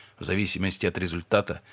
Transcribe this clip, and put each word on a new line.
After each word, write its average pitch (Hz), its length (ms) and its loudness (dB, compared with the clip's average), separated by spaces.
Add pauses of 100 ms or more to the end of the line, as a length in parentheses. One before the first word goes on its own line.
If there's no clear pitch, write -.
(200)
«В - 40 -10
зависимости 95 640 0
от 90 140 0
результата 90 640 0 (120)